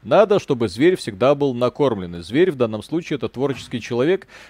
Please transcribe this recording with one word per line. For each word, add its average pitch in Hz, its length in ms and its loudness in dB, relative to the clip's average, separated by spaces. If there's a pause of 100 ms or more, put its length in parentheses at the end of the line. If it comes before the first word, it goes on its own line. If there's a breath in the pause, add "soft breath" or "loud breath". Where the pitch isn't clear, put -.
Надо, 190 360 4
чтобы 120 300 0
зверь 143 280 2
всегда 117 380 0
был 143 180 0
накормлен. 117 640 -2
И 87 60 -12
зверь 139 280 2
в 147 60 -6
данном 110 260 -2
случае — 160 360 -6
это 110 100 -6
творческий 127 520 -6
человек, 143 460 -2 (240 loud breath)